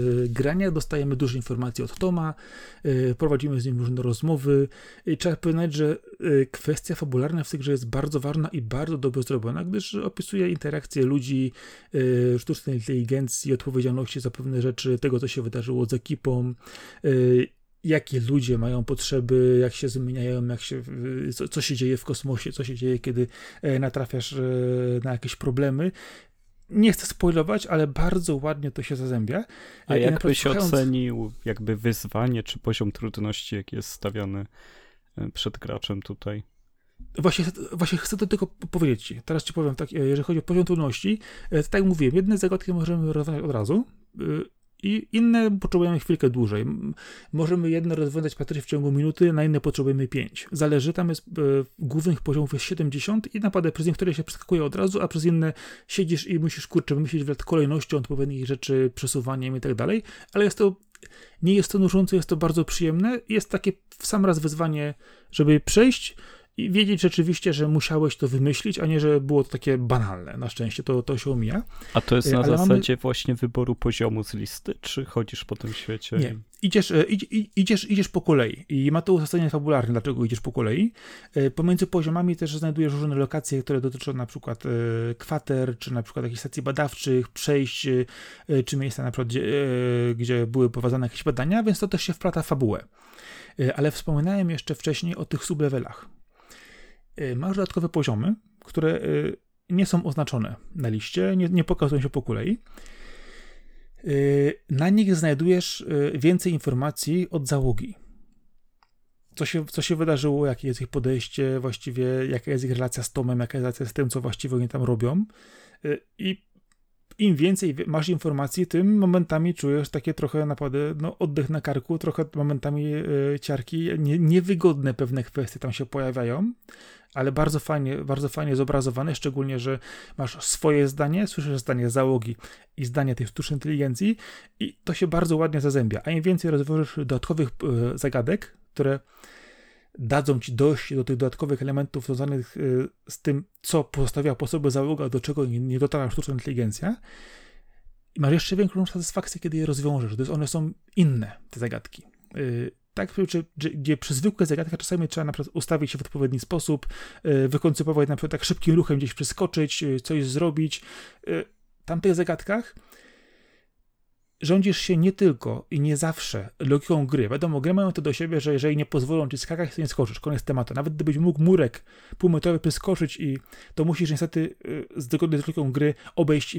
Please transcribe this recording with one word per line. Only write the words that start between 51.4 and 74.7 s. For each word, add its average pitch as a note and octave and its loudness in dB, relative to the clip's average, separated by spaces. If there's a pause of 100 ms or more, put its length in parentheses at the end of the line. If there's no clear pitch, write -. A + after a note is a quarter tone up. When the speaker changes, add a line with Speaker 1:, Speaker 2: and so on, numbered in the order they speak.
Speaker 1:
głównych D#3 0
poziomów D3 -2
jest C#3 -4
siedemdziesiąt E3 -2
i G#3+ -6
naprawdę F#3+ 2
przez D#3+ -2
niektóre F3 0
się D#3 -4
przeskakuje - 0
od C#3+ -2
razu, F#3+ 0
a E3+ 0
przez D#3+ -2
inne D#3+ 2 (360)
siedzisz E3 0
i F3+ 0
musisz, D#3 -4
kurczę, - 0
myśleć D3 0
nad C#3+ -4
kolejnością D3+ 0
odpowiednich C#3 -2
rzeczy, C3 2
przesuwaniem C3 -4
i B2 -6
tak C3+ -2
dalej, D#3+ 0 (300)
ale G3+ 4
jest G3 0
to, G3 4 (640)
nie F3+ 6
jest G3+ 4
to G3+ 2
nużące, F#3 4
jest E3+ 0
to F3+ 0
bardzo D#3+ 2
przyjemne, F3+ 0
jest A3 0
takie F#3+ 0 (260)
w - -8
sam G3 2
raz E3+ 4
wyzwanie, D3+ -2 (360)
żeby D3+ 6
przejść, - 4 (400)
I - -2
wiedzieć G3 4
rzeczywiście, E3+ 2
że D3+ 2
musiałeś D3+ 2
to C#3 0
wymyślić, C3+ 0
a E3 -2
nie, D#3 2
że D3+ 4
było C#3 4
to - -16
takie C3 0
banalne. G#2+ 0
Na B2 -6
szczęście A#2 -6
to, B2+ 0
to C3 -4
się C#3 -4
omija. B2 0 (320)
Speaker 2:
A A#2 4
to - 4
jest B2 2
Speaker 1:
E, - 4
Speaker 2:
na C3 6
Speaker 1:
ale C3 4
mamy D#3 4
Speaker 2:
zasadzie F3+ 4
właśnie B2+ -2
wyboru B2 0
poziomu A2+ 0
z - -10
listy, - -8